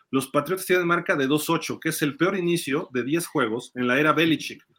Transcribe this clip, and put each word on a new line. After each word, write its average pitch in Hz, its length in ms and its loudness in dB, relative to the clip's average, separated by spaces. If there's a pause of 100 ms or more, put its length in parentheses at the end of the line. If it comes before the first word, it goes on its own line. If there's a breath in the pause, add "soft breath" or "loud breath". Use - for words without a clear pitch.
(120)
Los 131 160 0
Patriotas 147 380 -2
tienen 180 220 2
marca 170 280 2
de 139 120 0
dos 151 240 0
ocho, 160 280 -2
que 160 100 -4
es 156 120 -4
el 143 160 0
peor 190 180 2
inicio 170 560 -2
de 123 120 -2
diez 160 240 -2
juegos 120 480 -2
en 123 100 -2
la 123 140 2
era 151 120 4
Belichick. 156 540 0 (140)